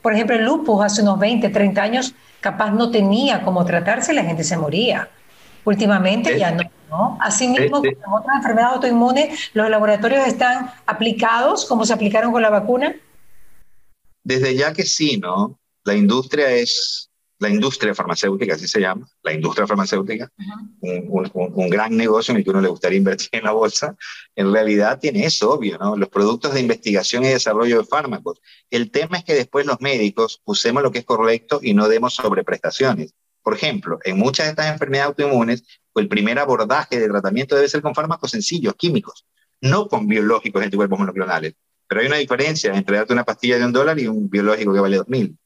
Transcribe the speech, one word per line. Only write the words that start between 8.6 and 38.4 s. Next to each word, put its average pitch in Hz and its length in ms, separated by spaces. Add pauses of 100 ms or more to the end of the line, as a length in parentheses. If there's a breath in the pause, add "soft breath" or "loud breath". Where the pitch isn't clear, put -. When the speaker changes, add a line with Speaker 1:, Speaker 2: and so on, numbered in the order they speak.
Speaker 1:
autoinmunes, 254 760
¿los 220 160
laboratorios 220 580
están 254 460 (140)
aplicados 226 800
como 226 180
se 233 80
aplicaron 220 400
con 233 80
la 220 80
vacuna? 247 480 (1300)
Speaker 2:
Desde 131 300
ya 143 180
que 170 120
sí, 143 340
¿no? 95 400 (260)
La 101 100
industria 131 560
es, - 600 (280)
la 104 100
industria 107 440
farmacéutica, 95 640
así 85 140
se - 120
llama, 92 280 (160)
la 80 80
industria 82 340
farmacéutica, 104 720
Speaker 1:
Ujú. 208 300 (120)
Speaker 2:
un, 90 280
un, 95 260
un, 90 220
un 92 140
gran 110 260
negocio 113 340
en 113 80
el 98 60
que 95 60
uno 98 100
le 95 80
gustaría 90 300
invertir 98 340
en 117 120
la 107 60
bolsa. 110 460 (400 loud breath)
En 98 160
realidad 107 480
tiene 123 260
eso, 113 260
obvio, 107 260
¿no? 101 180
Los 98 120
productos 113 460
de 135 60
investigación 113 640
y 131 40
desarrollo 117 500
de 107 60
fármacos. 123 560 (300 soft breath)
El 117 220
tema 160 260
es 170 60
que 160 100
después 139 320
los 131 140
médicos 113 640
usemos 120 400
lo 117 80
que 120 80
es - 40
correcto 117 580
y 117 120
no 107 140
demos 113 260
sobreprestaciones. 98 1000 (280)
Por 107 120
ejemplo, 101 500
en 95 140
muchas 135 280
de 151 40
estas 156 220
enfermedades 143 360
autoinmunes, 123 560 (320 soft breath)
el 104 100
primer 104 320
abordaje 127 600
de 110 80
tratamiento 104 480
debe 143 120
ser 147 140
con 147 100
fármacos 156 380
sencillos, 117 460